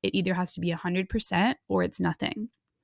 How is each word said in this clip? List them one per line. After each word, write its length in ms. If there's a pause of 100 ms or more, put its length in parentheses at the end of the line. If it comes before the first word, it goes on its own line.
It 100
either 200
has 200
to 60
be 120
a 40
hundred 320
percent 500 (120)
or 140
it's 180
nothing. 480 (340)